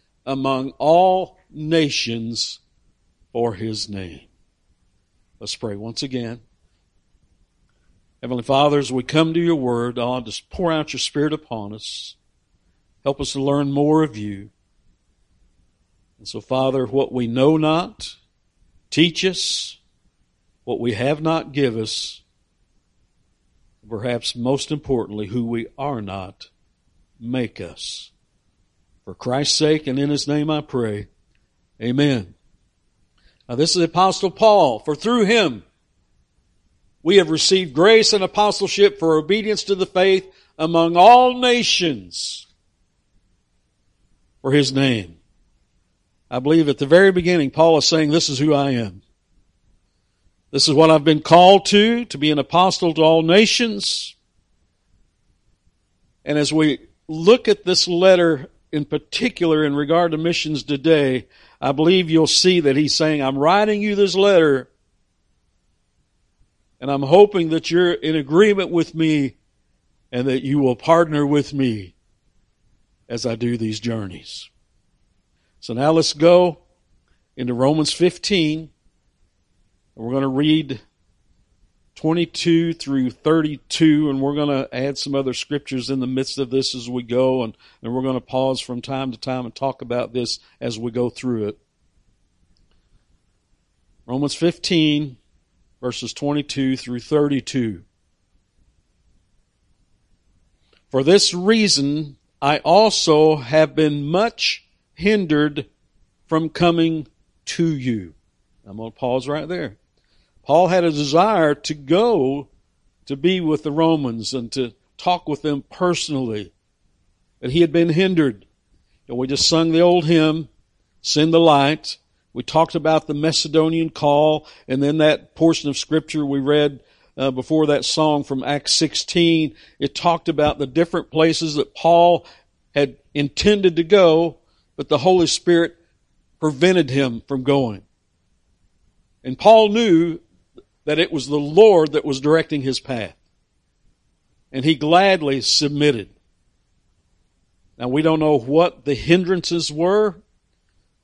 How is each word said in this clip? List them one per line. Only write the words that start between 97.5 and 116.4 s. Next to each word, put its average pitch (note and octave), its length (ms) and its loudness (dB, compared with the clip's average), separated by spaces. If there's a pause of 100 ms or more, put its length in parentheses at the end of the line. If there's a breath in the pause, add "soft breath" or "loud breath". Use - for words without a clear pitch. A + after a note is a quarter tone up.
"For C3+ 140 -2
this F3 320 4
reason, D#3 840 0 (240)
I C#3+ 180 0
also D#3+ 760 4
have C#3+ 400 0
been D3 300 0
much F#3+ 600 -4 (300)
hindered D3+ 720 -2 (560)
from D#3+ 240 -2
coming E3 580 0 (380)
to E3 300 -2
you." A2+ 400 -6 (500)
I'm G2+ 120 -18
gonna A2+ 120 -14
pause B2+ 380 -6
right D3 200 -8
there. D#3+ 300 -10 (680)
Paul E3 260 4
had F3+ 140 2
a E3 80 2
desire D#3 640 2
to D3+ 220 -8
go C#3+ 720 0 (560)
to C#3 100 -8
be F3 240 0
with D#3 220 -2
the D#3 100 -6
Romans C#3+ 640 -2
and A#2+ 200 -8
to B2 200 -6 (240)
talk F3+ 320 -4
with D3 140 -6
them D3 260 -4
personally. C3 840 -4 (880)